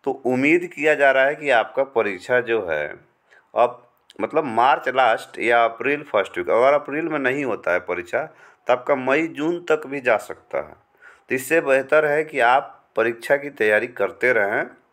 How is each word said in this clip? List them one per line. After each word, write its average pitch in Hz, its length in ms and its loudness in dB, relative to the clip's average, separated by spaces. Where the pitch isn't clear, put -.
तो 139 60 -2
उम्मीद 135 560 0
किया 151 280 0
जा 135 160 4
रहा 135 140 4
है 147 100 0
कि 151 160 -6
आपका 120 340 0
परीक्षा 113 560 -2
जो 110 240 -2
है 76 220 -4
अब 123 280 0
मतलब 135 260 -2
मार्च 127 440 0
लास्ट 123 500 0
या 117 260 4
अप्रैल 139 380 -4
फर्स्ट - 340 -2
वीक, 87 120 -4
अगर 123 240 4
अप्रैल 143 320 -4
में 156 160 -4
नहीं 135 240 -2
होता 98 280 -4
है 90 120 0
परीक्षा 90 400 -6
तो 123 60 2
आपका 131 240 0
मई 135 320 0
जून 160 360 -6
तक 151 220 -2
भी 139 140 -8
जा 120 180 2
सकता - 400 -10
है। 76 140 -12
तो 127 60 0
इससे 156 260 0
बेहतर 139 440 2
है 151 180 0
कि 151 180 -6
आप 127 360 2
परीक्षा 117 420 0
की 143 120 -8
तैयारी 107 400 0
करते 101 440 -2
रहें। 110 320 0